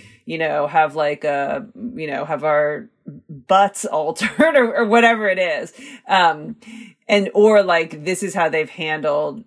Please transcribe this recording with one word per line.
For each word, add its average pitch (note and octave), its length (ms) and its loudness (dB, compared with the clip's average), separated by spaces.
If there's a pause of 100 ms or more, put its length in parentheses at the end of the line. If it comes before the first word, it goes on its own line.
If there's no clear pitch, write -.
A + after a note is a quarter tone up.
(260)
you E3 100 -8
know, D3+ 300 -2
have, D3+ 280 0
like, D3 300 -2
a, C#3+ 420 -4 (280)
you D#3 120 -10
know, C#3+ 200 -6
have D3+ 180 -6
our D3 460 -2 (380)
butts F#3+ 560 0
<laughs> G#3 60 -8
altered G3+ 640 0
or, A#3+ 220 4
or A#3 80 0
whatever A3+ 440 4
it F#3 100 0
is. E3+ 340 -4 (340)
Um, E3 500 2 (520)
and, G3+ 260 2
or, G#3 300 6
like, E3 400 -2
this F#3 180 -4
is F3+ 120 -6
how E3+ 140 0
they've D#3 220 -2
handled D3+ 760 -4